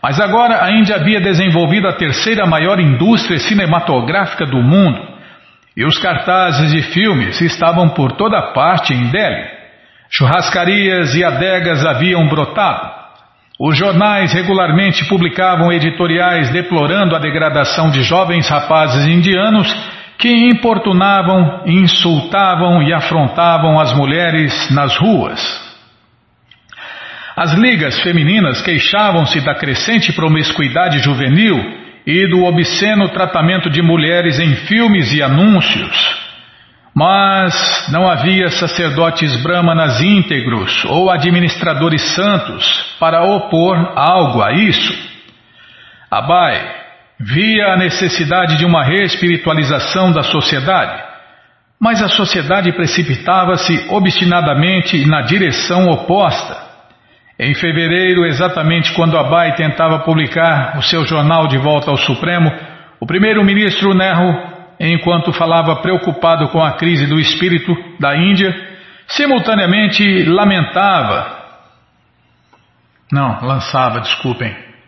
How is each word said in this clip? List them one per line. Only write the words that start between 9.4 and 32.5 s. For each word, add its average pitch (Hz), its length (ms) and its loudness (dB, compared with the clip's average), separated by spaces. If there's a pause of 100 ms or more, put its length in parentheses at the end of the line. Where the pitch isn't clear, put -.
Churrascarias 180 1040 0
e 175 80 2
adegas 170 640 -2
haviam 160 420 2
brotado. 156 600 -2 (720)
Os 143 180 0
jornais 196 560 2
regularmente 180 720 0
publicavam 175 680 0
editoriais 165 800 0
deplorando 175 680 0
a 160 40 0
degradação 151 720 0
de 135 100 0
jovens 175 480 0
rapazes 147 560 0
indianos 185 680 2 (460)
que 240 120 0 (200)
importunavam, 190 1160 2
insultavam 175 1160 2
e 147 80 2
afrontavam 160 880 2
as 156 140 0
mulheres 156 800 0
nas 139 260 0
ruas. - 720 -2 (1600)
As 160 180 -2
ligas 185 480 2
femininas 170 600 0
queixavam-se 170 800 0
da 139 140 -2
crescente 165 580 -2
promiscuidade 156 840 0
juvenil 143 580 2 (480)
e 180 220 0
do 180 160 2
obsceno 185 640 0